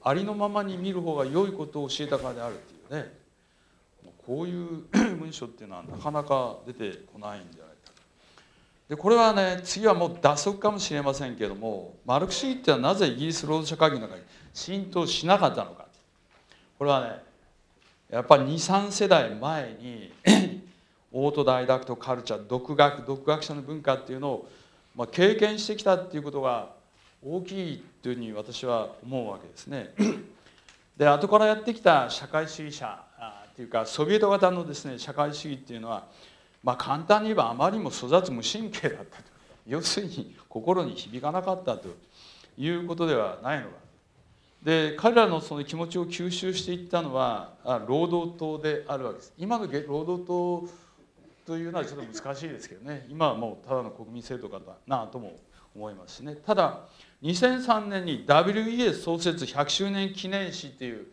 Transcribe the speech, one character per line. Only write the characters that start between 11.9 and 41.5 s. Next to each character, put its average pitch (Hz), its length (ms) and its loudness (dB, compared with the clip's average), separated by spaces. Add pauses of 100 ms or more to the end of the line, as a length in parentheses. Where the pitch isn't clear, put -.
マ 127 140 4
ル 190 80 0
ク 190 60 -6
ス - 60 -2
主 269 100 -2
義 262 100 -4
っ - 20 -12
て 160 100 4
の 135 60 6
は 135 160 2
な - 20 2
ぜ 196 120 4
イ 120 80 -2
ギ 139 120 -4
リ 165 60 -2
ス 151 120 -6
労 151 100 0
働 156 140 -2
者 156 80 -4
会 156 140 6
議 131 100 -4
の 107 60 -10
中 92 100 -14
に 90 60 -18 (300)
浸 185 380 -8
透 175 160 0
し - 180 -2
な 196 140 8
か 165 80 6
っ - 80 0
た 113 80 -2
の 87 80 -8
か。 - 160 -20 (880)
こ 143 60 -4
れ 143 80 4
は 135 140 6
ね、 110 180 -10 (880)
や 113 100 0
っ 123 60 -2
ぱ 151 100 12
り 135 80 4
二、 151 160 -2
三 196 320 0
世 196 160 0
代 135 260 6
前 127 460 -6
に、 113 320 -14 (120)
<clears throat> 190 440 4 (460)
オ 135 160 2
ー - 20 2
ト 147 140 0
ダ 127 160 4
イ 127 40 -4
ダ 127 140 4
ク 131 60 -10
ト 123 100 -6
カ 131 180 -6
ル 123 80 -4
チ 117 120 -6
ャ 104 40 -2
ー、 104 100 -12
独 127 280 -4
学、 143 300 4
独 131 200 -6
学 151 180 2
者 160 120 -8
の 143 60 -8
文 147 200 -10
化 135 140 2
っ 135 80 -8
て - 80 -12
い 131 60 -8
う - 20 -8
の 143 100 -4
を、 - 200 -6 (440)
ま 120 120 -6
あ、 - 20 -8
経 196 280 6
験 214 220 2
し 208 100 -4
て 208 100 -4
き - 60 -10
た 190 120 6
っ 180 160 -4
て 151 60 -8
い - 20 -4
う 143 40 -6
こ 147 80 -8
と 143 100 -4
が 120 320 -2 (520)
大 165 180 -4
き 180 320 -8
い 117 80 -16 (180)
と 127 80 -4
い - 20 -2
う 123 40 -2
ふ - 20 -6
う 120 40 -8
に 110 120 -8
私 107 320 -8
は 117 240 0 (140)
思 127 200 -4
う 107 60 -6
わ 95 100 -10
け - 80 -18
で - 80 -20
す - 120 -18
ね。 131 260 -10 (500)
<clears throat> - 540 -20
で、 147 100 6
後 147 220 6
か 208 80 8
ら 214 80 8
や 214 100 4
っ 214 80 -6
て 233 100 -4
き 220 80 -12
た 139 280 6
社 - 180 -8
会 156 220 -2
主 156 160 -10
義 143 100 -10
者、 107 240 -10 (180)
あ 104 280 -16
ー、 - 60 -20
っ - 60 -20
て 123 60 -12
い - 20 -10
う - 40 -16
か、 113 180 2
ソ - 180 0
ビ 185 80 4
エ 214 60 6
ト 208 100 6
型 190 220 6
の 175 160 -4
で 143 80 -8
す - 100 -12
ね、 127 140 -8
社 143 160 -10
会 147 180 0
主 151 160 -10
義 135 60 -6
っ - 80 -10
て 120 100 -14
い 117 40 -10
う - 20 -12
の 113 100 -10
は、 104 160 -6 (580)
ま 127 100 2
あ、 123 40 -2
簡 139 220 -2
単 208 240 6
に 220 60 0
言 - 20 0
え 214 40 2
ば 127 140 4
あ 117 60 -4
ま 156 160 4
り 220 80 -2
に 196 40 -4
も 143 60 -4
粗 - 180 -6
雑 175 240 6
無 117 120 -6
神 214 260 -4
経 - 200 -2
だ - 120 -6
っ - 40 -14
た - 120 -20
と。 - 60 -20 (420)
要 139 160 -4
す - 180 -2
る 208 60 -4
に、 175 300 -10 (120)
心 170 360 0
に 120 100 -4
響 107 260 -12
か 147 120 -4
な 180 100 -2
か 185 120 -2